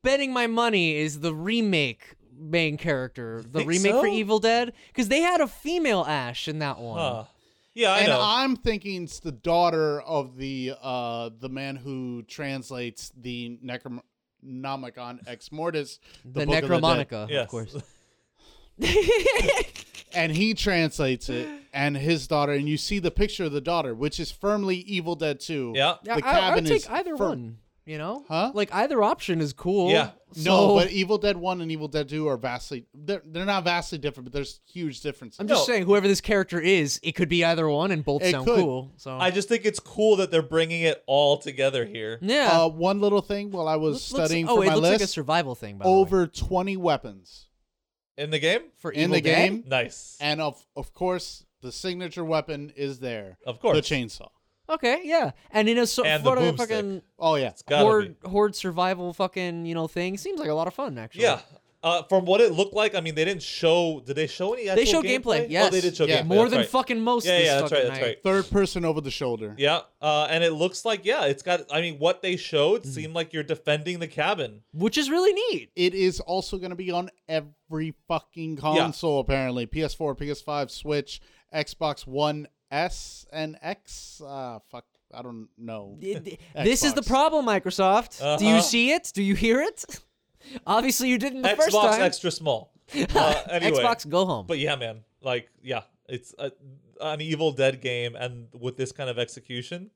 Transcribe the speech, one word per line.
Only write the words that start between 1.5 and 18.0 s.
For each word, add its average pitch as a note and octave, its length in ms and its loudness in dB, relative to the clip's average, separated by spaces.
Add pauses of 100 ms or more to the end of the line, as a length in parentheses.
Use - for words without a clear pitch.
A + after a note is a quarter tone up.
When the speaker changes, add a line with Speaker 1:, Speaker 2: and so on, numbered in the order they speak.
Speaker 1:
main D#3 380 0
character, B2+ 680 -4
the A#2+ 160 -6
Speaker 2:
Think D3+ 120 -2
Speaker 1:
remake F#3+ 220 4
for C4 140 4
Speaker 2:
so? G#4 60 2
Speaker 1:
Evil G#3+ 260 0
Dead, A#3 340 2 (220)
'cause A#3 140 0
they C#4 140 4
had F4 180 2
a C#4 80 2
female C#4+ 580 0
Ash B2+ 400 -4
in D#3 140 -6
that C#3+ 180 -4
one. A#2+ 220 -8
Speaker 2:
Huh. B2 240 -4 (500)
Yeah, A3+ 180 2
I G3+ 80 4
Speaker 3:
And G3+ 100 6
Speaker 2:
know. C3 120 4
Speaker 3:
I'm B3 340 0
thinking G3+ 460 -4
it's - 160 -14
the D#3+ 140 -10
daughter D#3+ 680 2
of C#3 340 -4
the, C3 440 -6
uh, A#2 500 -6 (100)
the C3 80 -10
man C3+ 260 -8
who B2+ 540 -10
translates C3 880 -10
the A#2+ 480 -10
Necronomicon B2+ 1600 -12
Ex A#2+ 240 -16
Mortis, D#3 480 -6 (260)
the B2+ 160 -6
Speaker 1:
The D3 60 -2
Speaker 3:
Book D#3 160 2
of - 60 -4
the F3 120 4
Dead. D#3+ 280 2
Speaker 1:
Necromonica, G#2+ 200 -10
Speaker 2:
Yes. C3+ 160 -2
Speaker 1:
of G#2+ 40 -10
course. A2+ 280 -10 (1000)